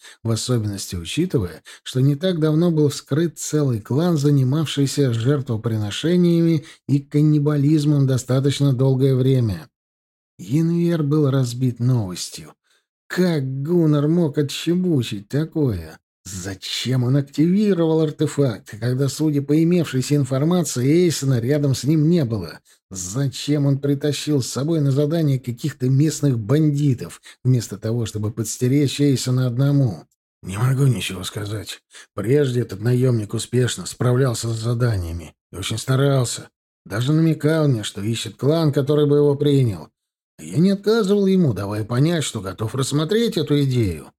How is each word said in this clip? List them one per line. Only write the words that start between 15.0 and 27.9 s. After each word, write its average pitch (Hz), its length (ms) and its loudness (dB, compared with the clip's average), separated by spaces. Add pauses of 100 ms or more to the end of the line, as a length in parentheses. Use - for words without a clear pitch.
такое? 127 720 -4 (280)
Зачем 98 760 -4
он 131 120 2
активировал 165 840 2
артефакт, 143 800 -2
когда, 127 280 0
судя 147 340 0
по 147 200 2
имевшейся 147 540 0
информации, 143 880 2
Эйсона 135 340 0
рядом 139 360 0
с - 100 -6
ним 151 240 2
не 170 160 2
было? 98 360 -6 (300)
Зачем 135 760 -4
он 139 120 2
притащил 143 640 -2
с - 80 -6
собой 151 320 -2
на 139 100 2
задание 147 480 0
каких-то 127 520 -6
местных 143 480 2
бандитов, 143 840 0 (240)
вместо 123 320 0
того, 113 300 -4